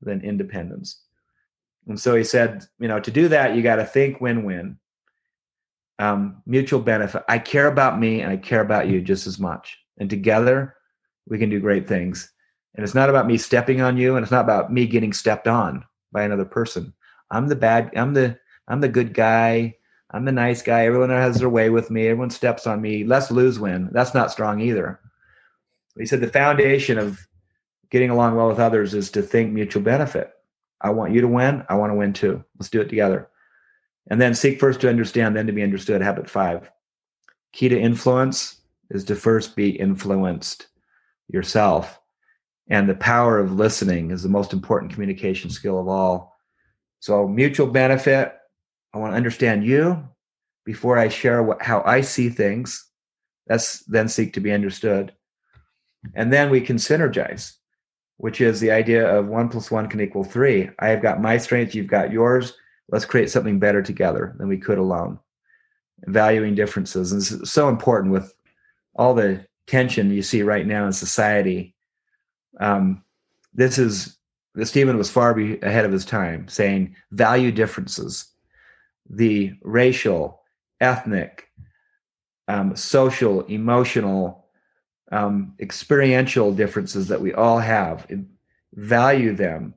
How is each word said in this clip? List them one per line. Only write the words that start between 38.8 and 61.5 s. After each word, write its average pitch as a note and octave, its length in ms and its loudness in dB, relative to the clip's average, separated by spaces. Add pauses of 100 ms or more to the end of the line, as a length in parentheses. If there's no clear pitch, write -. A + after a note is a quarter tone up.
is F#2+ 140 -6
to G#2 100 -2
first A2 400 0
be G2+ 140 0
influenced F#2+ 1000 -4 (600)
yourself. F#2 720 -2 (680)
And G2+ 200 2
the F#2+ 80 0
power A#2 440 2
of F#2+ 140 -2
listening F#2+ 580 0
is F2+ 100 -8
the F#2+ 80 -4
most G2+ 240 0
important F#2+ 400 -4
communication F#2+ 560 -6
skill F#2+ 300 -6
of F#2 80 -6
all. F#2 500 -2 (600)
So G2+ 280 0
mutual C3+ 400 2
benefit, C3 640 2 (600)
I A2 40 -10
wanna G#2+ 180 -6
understand A#2 500 0
you D3+ 420 0 (580)
before A#2+ 320 0
I A2 100 4
share A#2+ 360 2
what, A2 180 -2
how A2+ 240 0
I B2 160 4
see B2+ 280 -2
things. A#2 600 -4 (580)
That's - 340 -2
then A2 260 0
seek A2 260 -4
to G2 60 -6
be G#2 120 -2
understood. G2 600 -2 (1040)
And A2 160 0
then C#3+ 180 4
we C3 120 4
can B2 160 -4
synergize, A#2+ 760 -2 (640)
which A2 240 -4
is A2 180 2
the A2 120 2
idea A2+ 460 2
of G2+ 100 0
one A#2 220 -2
plus A#2 220 -8
one A2 180 -2
can G#2+ 120 -4
equal G2 220 -4
three. A2+ 460 2 (100)
I G#2+ 100 0
have A2 120 2
got G#2+ 200 0
my A2+ 160 2
strengths, A#2+ 360 -2